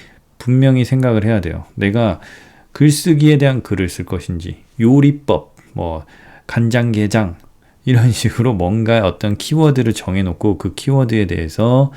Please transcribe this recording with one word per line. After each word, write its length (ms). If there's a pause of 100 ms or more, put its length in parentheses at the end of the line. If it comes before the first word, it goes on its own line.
(380)
분명히 460
생각을 400
해야 160
돼요. 240 (100)
내가 460 (520)
글쓰기에 680
대한 240
글을 260
쓸 160
것인지, 540 (200)
요리법, 760 (180)
뭐, 320 (420)
간장게장, 920 (480)
이런 260
식으로 400
뭔가 540
어떤 320
키워드를 560
정해놓고 640
그 160
키워드에 520
대해서, 720